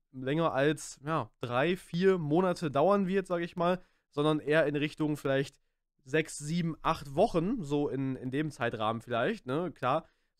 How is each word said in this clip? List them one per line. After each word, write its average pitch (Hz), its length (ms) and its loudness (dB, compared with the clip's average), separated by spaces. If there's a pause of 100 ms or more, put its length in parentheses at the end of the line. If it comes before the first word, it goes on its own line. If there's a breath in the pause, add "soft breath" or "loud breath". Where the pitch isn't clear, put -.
(120)
länger 135 400 0
als, 147 540 -2
ja, 147 240 -2 (100)
drei, 131 340 0
vier 185 440 2
Monate 170 520 0
dauern 185 360 4
wird, 190 200 -2
sage 170 200 -2
ich - 100 -14
mal, 180 240 2 (300 soft breath)
sondern 151 300 2
eher 147 260 4
in 147 100 0
Richtung 151 400 -2
vielleicht 135 420 -2 (460)
sechs, 156 320 -2
sieben, 165 460 -2
acht 143 320 -2
Wochen, 202 480 2
so 147 260 0
in, 131 280 -2
in 123 140 -8
dem 147 200 -2
Zeitrahmen 113 500 -2
vielleicht, 123 460 -4
ne? 147 260 -2
Klar, 135 340 -2 (340 soft breath)